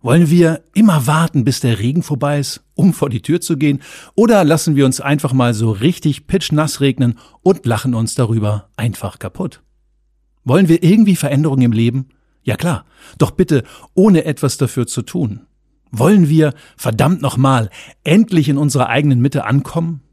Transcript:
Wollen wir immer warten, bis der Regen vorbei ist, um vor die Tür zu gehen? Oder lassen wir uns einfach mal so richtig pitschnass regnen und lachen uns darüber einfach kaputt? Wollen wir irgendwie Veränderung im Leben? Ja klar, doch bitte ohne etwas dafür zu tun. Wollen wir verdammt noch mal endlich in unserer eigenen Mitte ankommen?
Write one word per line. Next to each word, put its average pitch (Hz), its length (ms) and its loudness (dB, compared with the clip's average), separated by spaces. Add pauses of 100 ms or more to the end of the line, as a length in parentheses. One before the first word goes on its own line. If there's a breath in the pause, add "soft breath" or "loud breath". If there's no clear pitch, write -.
Wollen 151 280 2
wir 165 340 2 (100)
immer 175 340 2
warten, 156 360 0
bis 123 160 -2
der 117 180 0
Regen 131 260 -2
vorbei 147 360 -4
ist, - 240 -10 (100)
um 170 200 2
vor - 160 -4
die 110 120 -4
Tür 170 200 -2
zu 165 160 -4
gehen? 139 240 0 (340 loud breath)
Oder 220 300 4
lassen 160 320 0
wir 139 80 4
uns 131 160 -2
einfach 139 320 -2
mal 120 200 0
so 110 180 0
richtig 143 540 -2
pitschnass 156 540 -2
regnen 127 400 0 (220 soft breath)
und - 240 0
lachen 120 280 -2
uns 113 220 -4
darüber 104 600 -2
einfach - 420 -6
kaputt? - 420 -10 (840)
Wollen 156 240 2
wir 165 140 2
irgendwie 202 340 4
Veränderung 139 420 -2
im 120 140 2
Leben? 117 340 -2 (360)
Ja 107 120 -4
klar, 165 300 -4 (320 soft breath)
doch - 140 0
bitte 156 320 0 (300 loud breath)
ohne 185 300 4
etwas 143 340 -4
dafür 127 300 -4
zu - 140 -8
tun. 123 400 -8 (500)
Wollen 165 380 4
wir 156 240 2 (240 soft breath)
verdammt 131 440 -2
noch 135 140 -4
mal 123 340 0 (360 loud breath)
endlich 165 420 2
in 139 100 0
unserer 139 300 0
eigenen 135 320 0
Mitte 135 240 -2
ankommen? 151 560 -4 (140)